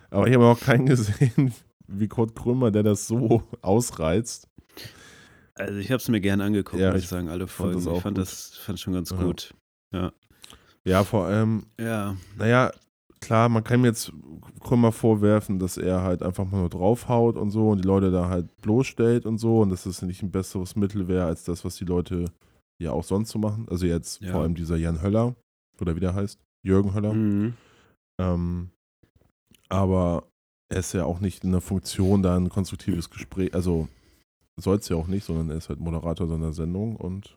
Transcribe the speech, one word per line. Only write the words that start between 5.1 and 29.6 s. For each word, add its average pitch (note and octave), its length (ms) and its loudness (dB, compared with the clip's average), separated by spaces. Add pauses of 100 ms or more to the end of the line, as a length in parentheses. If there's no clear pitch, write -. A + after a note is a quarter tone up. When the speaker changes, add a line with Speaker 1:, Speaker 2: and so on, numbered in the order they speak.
Speaker 2:
Also G2+ 220 -6
ich G2 140 -4
hab's B2+ 160 -2
mir A2 140 2
gern G2 180 2
angeguckt, G2+ 420 -2
Speaker 1:
Ja, F#2+ 100 4
Speaker 2:
muss F#2 80 2
ich F#2 60 -2
Speaker 1:
ich F2 40 -12
Speaker 2:
sagen, F2+ 180 -6
alle F2+ 200 -6
Speaker 1:
fand F2 280 -4
das F2+ 80 -2
Speaker 2:
Folgen. E2+ 120 -2
Ich F2+ 40 -2
Speaker 1:
auch - 40 -4
Speaker 2:
fand G2+ 140 -4
Speaker 1:
gut. F#2+ 40 2
Speaker 2:
das, - 360 -10
fand F#2 220 -10
schon F#2+ 140 -6
ganz F2+ 160 -4
Speaker 1:
Ja. F#2 120 -6
Speaker 2:
gut. F2+ 320 -4 (400)
Ja. F#2 180 -4 (760)
Speaker 1:
Ja, F#2+ 180 4
vor G2 220 0
allem, G#2+ 400 0 (120)
Speaker 2:
Ja. G#2+ 380 -6 (220)
Speaker 1:
naja, A#2 340 2 (480)
klar, A2+ 300 2
man A2+ 160 2
kann A#2 160 2
ihm B2 40 6
jetzt - 280 0 (480)
Krömer A#2+ 320 4
vorwerfen, G#2 680 2
dass F2+ 160 -4
er F#2 280 0
halt F2+ 200 -2
einfach F#2 260 -4
mal G2 100 -2
nur F2 100 0
draufhaut A#2 680 2
und G#2 160 -4
so A2 200 2
und G2 120 2
die F2+ 40 0
Leute F#2+ 220 4
da F2+ 200 2
halt F2+ 320 -4
bloßstellt A#2 640 2
und A2 140 -4
so A2+ 220 4
und G2+ 100 4
dass F2+ 120 -4
das F#2 180 -8
nicht F#2 220 -6
ein F#2 80 -6
besseres F#2 460 -6
Mittel G2 320 -2
wäre, F#2 160 0
als E2 180 -4
das, F2 220 -6
was F2+ 100 -8
die - 100 -10
Leute F2 400 -2 (560)
ja D#2+ 120 -4
auch E2 100 -2
sonst G#2+ 280 -2
so - 80 -8
machen. G#2+ 300 -4
Also F2+ 160 -2
jetzt E2+ 360 -2
Speaker 2:
Ja. F#2 100 -8
Speaker 1:
vor F2 120 0
allem E2 120 -2
dieser E2 220 -2
Jan E2 240 -2
Höller, A2+ 340 0 (460)
oder E2+ 160 -2
wie - 20 -6
der F2+ 140 0
heißt, G2+ 260 -6 (260)
Jürgen G2 280 2
Höller. G#2 200 -2
Speaker 2:
Mhm. G#2+ 400 0 (680)
Speaker 1:
Ähm, F2 480 -2 (1000)